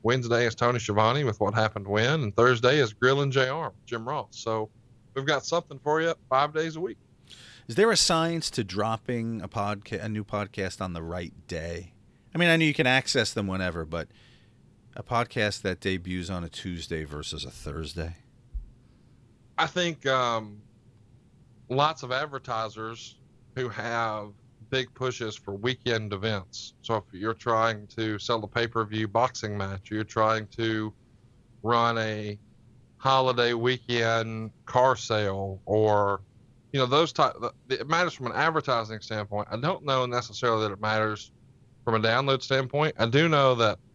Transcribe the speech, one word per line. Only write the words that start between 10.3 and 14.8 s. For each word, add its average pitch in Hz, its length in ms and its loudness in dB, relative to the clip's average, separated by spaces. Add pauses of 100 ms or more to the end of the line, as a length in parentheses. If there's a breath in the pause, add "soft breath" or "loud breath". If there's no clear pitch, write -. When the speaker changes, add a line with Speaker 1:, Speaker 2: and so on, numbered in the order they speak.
Speaker 2:
on 92 140 -4
the 82 80 -6
right 85 320 -6 (120)
day? 85 460 -8 (420 soft breath)
I 170 40 -2
mean, 175 100 4
I 165 80 6
know 160 80 4
you 147 80 4
can 139 140 2
access 127 480 2
them 101 120 -2
whenever, 92 380 -2
but 80 240 -6 (880 soft breath)